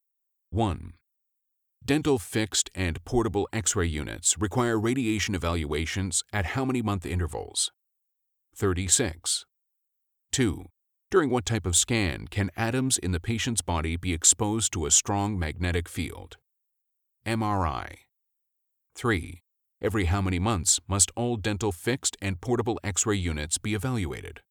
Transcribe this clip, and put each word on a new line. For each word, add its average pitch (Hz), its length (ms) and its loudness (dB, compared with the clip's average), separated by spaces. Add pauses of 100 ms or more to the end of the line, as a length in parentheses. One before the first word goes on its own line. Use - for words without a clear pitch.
(520)
One. 87 420 0 (880)
Dental 143 360 4
fixed - 560 0
and 87 280 -2
portable 104 480 2
X-ray 104 360 0
units 73 500 -2
require 113 420 2
radiation 110 540 0
evaluations 85 1000 0
at 104 140 0
how 135 180 -2
many 127 200 0
month 101 220 -2
intervals? 71 680 -2 (840)
Thirty-six. 95 920 0 (840)
Two. 98 360 0 (440)
During 165 180 4
what 120 160 2
type 104 220 -2
of 87 100 2
scan 80 500 0
can 101 300 -2
atoms 127 400 0
in 92 140 -2
the 87 100 0
patient's 117 400 -2
body 82 340 -2
be 87 160 -4
exposed 104 600 0
to 80 120 -2
a 71 60 -2
strong 101 480 2
magnetic 85 480 -2
field? - 480 -8 (920)
M 113 180 0
R 101 220 2
I. 60 340 -4 (960)
Three. 92 480 -2 (380)
Every 104 240 2
how 98 160 4
many 92 180 2
months 95 480 2
must 98 280 2
all 120 220 0
dental 104 340 0
fixed - 500 -2
and 95 200 -2
portable 117 420 0
X-ray 104 320 0
units 82 440 -2
be 107 160 -2
evaluated? 95 760 -4